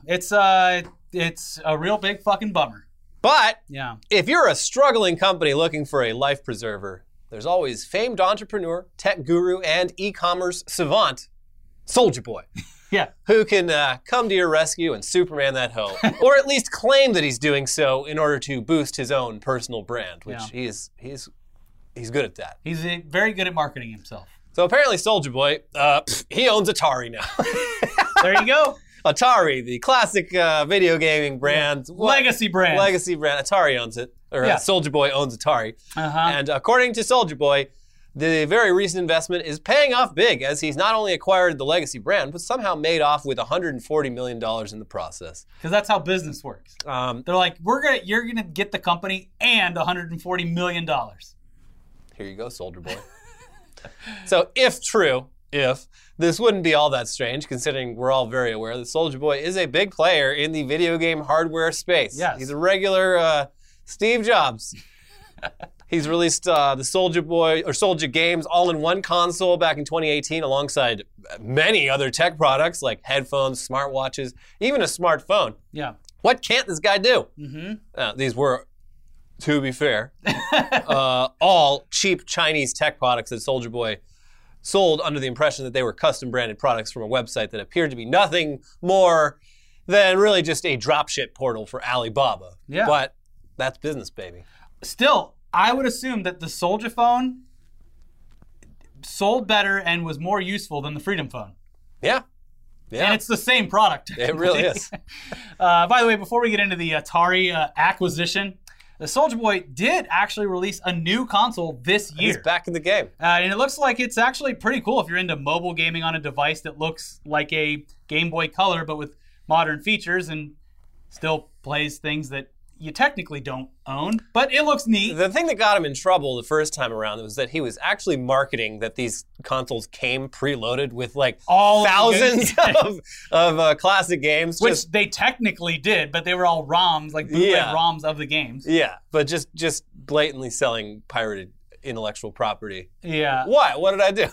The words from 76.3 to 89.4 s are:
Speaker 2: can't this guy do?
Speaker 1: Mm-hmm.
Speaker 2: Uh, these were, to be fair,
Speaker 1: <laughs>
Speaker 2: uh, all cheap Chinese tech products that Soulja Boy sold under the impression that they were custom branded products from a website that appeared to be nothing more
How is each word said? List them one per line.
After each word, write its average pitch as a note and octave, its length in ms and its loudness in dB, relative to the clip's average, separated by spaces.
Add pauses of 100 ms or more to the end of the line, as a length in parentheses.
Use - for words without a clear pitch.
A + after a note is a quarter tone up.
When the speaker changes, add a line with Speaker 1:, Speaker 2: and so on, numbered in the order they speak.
Speaker 2:
can't A#3 260 -2
this E3+ 120 -6
guy G3+ 180 2
do? G#3 300 2 (100)
Speaker 1:
Mm-hmm. D3+ 360 -12 (200)
Speaker 2:
Uh, A2+ 200 -4
these C3 200 -2
were, B2+ 320 0 (760)
to D3 200 2
be C3+ 100 -4
fair, B2 480 -2
Speaker 1:
<laughs> - 60 -20 (280)
Speaker 2:
uh, C3+ 720 0 (120)
all D#3 520 4
cheap - 340 0
Chinese D#3 480 0
tech D3+ 240 -2
products A#2+ 320 0
that A#2+ 120 -8
Soulja B2+ 280 -2
Boy A2+ 280 -4 (640)
sold F3 400 4
under D3 160 -2
the C3 80 -4
impression C3+ 380 0
that B2 80 -10
they C3 100 2
were A2 100 -2
custom C3+ 380 -2
branded A#2 260 -2
products A2+ 340 -2
from A#2 120 -10
a G#2+ 40 -8
website A#2 440 -4
that A2+ 80 -10
appeared D#3 320 -2
to B2+ 60 -12
be A#2 80 -12
nothing D#3 560 0 (200)
more F3 560 4 (480)